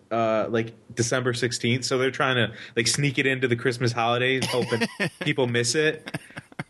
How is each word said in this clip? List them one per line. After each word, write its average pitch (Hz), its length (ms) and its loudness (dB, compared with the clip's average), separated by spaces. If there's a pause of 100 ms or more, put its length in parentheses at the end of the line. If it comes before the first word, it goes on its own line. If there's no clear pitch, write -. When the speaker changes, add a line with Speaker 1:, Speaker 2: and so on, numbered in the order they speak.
(100)
Speaker 1:
uh, 110 400 2
like, 113 240 -2 (200)
December 123 380 0
sixteenth, 120 540 -2
so 139 100 0
they're 127 140 2
trying 131 260 0
to, 113 160 2 (240)
like, 120 100 2
sneak 143 320 0
it 143 80 2
into 131 220 2
the 120 80 2
Christmas 120 360 0
holidays, 120 520 2
hoping 120 380 0 (200)
Speaker 2:
<laughs> - 180 -6
Speaker 1:
people 139 260 0
miss 120 280 0
it. 156 360 0 (600)